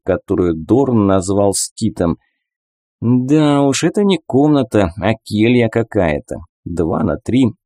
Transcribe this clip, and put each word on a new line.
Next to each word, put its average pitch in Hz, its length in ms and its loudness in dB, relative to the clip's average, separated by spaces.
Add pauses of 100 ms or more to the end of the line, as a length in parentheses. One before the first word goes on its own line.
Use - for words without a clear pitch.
которую 90 500 -2
Дорн 110 520 0
назвал 98 480 0
скитом. - 640 -4 (840)
Да 143 640 2
уж, 139 200 0
это 202 220 0
не 190 200 2
комната, 127 760 0
а 104 140 0 (100)
келья 113 440 2
какая-то. 92 680 -2 (280)
Два 85 380 -4
на 76 140 -2
три, 123 300 0 (200)